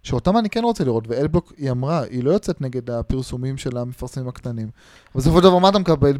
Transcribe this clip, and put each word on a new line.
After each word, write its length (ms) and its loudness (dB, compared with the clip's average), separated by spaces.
שאותם 360 0
אני 120 0
כן 140 -2
רוצה 200 0
לראות, 240 0
ואלבלוק, 480 -2
היא 140 -4
אמרה, 320 -2
היא 220 -6
לא 60 2
יוצאת 300 0
נגד 300 -6
הפרסומים 680 -6
של 200 -6
המפרסמים 500 -8
הקטנים. 400 -8
אבל 80 -2
בסופו 160 4
של 60 8
דבר, 140 8
מה 100 6
אתה 100 4
מקבל? 420 2